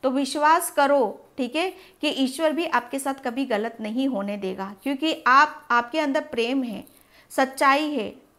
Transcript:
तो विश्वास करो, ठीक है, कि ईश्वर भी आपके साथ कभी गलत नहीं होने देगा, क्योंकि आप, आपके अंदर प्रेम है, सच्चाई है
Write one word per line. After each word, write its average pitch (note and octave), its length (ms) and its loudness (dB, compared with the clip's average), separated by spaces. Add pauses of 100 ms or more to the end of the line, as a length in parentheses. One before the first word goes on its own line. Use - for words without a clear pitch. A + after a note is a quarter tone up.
तो C4+ 60 2
विश्वास D4 600 2
करो, C#4 540 2 (120)
ठीक B3+ 180 -4
है, F#4 180 -2 (280)
कि D4+ 80 0
ईश्वर C4+ 420 0
भी D#4+ 140 -2
आपके A#3+ 340 -2
साथ C4+ 140 -4
कभी C4 320 -4
गलत A3+ 360 -4
नहीं A3+ 260 -2
होने G3+ 300 -4
देगा, F#3+ 460 -6
क्योंकि D4+ 440 -2
आप, C#4+ 440 4
आपके F4+ 280 0
अंदर D4 220 0
प्रेम B3+ 420 -2
है, G#3+ 220 -8 (440)
सच्चाई C#4 640 2
है - 320 -6 (140)